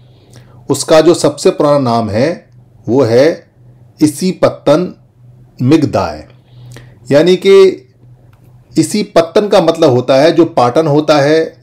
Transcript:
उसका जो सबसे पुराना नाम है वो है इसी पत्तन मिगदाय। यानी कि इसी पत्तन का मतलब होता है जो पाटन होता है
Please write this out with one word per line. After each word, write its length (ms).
उसका 320
जो 120
सबसे 380
पुराना 300
नाम 280
है 400
वो 160
है 440
इसी 420
पत्तन 540
मिगदाय। 680
यानी 240
कि 520
इसी 400
पत्तन 320
का 140
मतलब 280
होता 260
है 160
जो 160
पाटन 400
होता 300
है 460